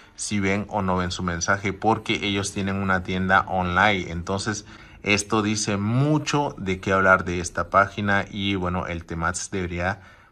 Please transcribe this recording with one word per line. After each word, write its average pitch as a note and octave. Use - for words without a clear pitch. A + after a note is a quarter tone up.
si -
ven G2
o G#2+
no F#2
ven F2+
su F#2
mensaje, F#2
porque G#2+
ellos G2
tienen G2
una F#2+
tienda F#2
online. F#2
Entonces, G2
esto G#2
dice G#2
mucho C#3+
de F#2+
qué G2
hablar F#2+
de F2+
esta E2+
página. G2+
Y G2+
bueno, F2+
el E2
Temach E2
debería, F2+